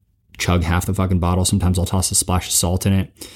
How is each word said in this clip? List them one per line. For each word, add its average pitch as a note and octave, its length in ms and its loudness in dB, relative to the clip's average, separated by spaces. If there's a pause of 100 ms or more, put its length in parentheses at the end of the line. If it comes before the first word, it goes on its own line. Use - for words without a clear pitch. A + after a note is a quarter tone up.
(380)
chug F2 240 0
half - 240 0
the G2 80 -2
fucking F#2+ 240 0
bottle. F2+ 260 2
Sometimes F2+ 340 2
I'll F2 80 0
toss - 260 -2
a - 20 -8
splash - 340 0
of - 60 -6
salt F#2 320 0
in G2 60 4
it. - 440 -2